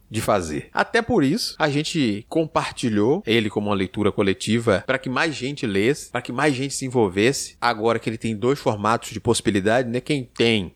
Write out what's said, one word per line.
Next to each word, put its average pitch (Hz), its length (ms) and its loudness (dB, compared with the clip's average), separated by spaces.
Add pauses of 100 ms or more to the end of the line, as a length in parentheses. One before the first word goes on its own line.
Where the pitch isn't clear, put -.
de 107 120 -4
fazer. 85 500 0
Até - 300 0
por 226 220 2
isso, 147 340 0
a 156 120 2
gente 135 600 -2
compartilhou 143 960 0
ele 110 240 2
como 104 200 -2
uma 101 60 2
leitura 98 360 0
coletiva 107 760 0
pra 131 140 -2
que - 100 -8
mais 143 260 0
gente 135 300 -6
lesse, 107 460 0
pra 120 100 -4
que - 100 -10
mais 139 220 2
gente 131 220 -4
se 131 100 -6
envolvesse. 117 720 2
Agora 113 380 0
que 110 100 -6
ele 113 120 -6
tem 113 160 -4
dois 120 240 0
formatos 110 500 0
de 110 100 -8
possibilidade, 110 720 0
né? 120 100 -4
Quem 139 240 -4
tem, 113 520 0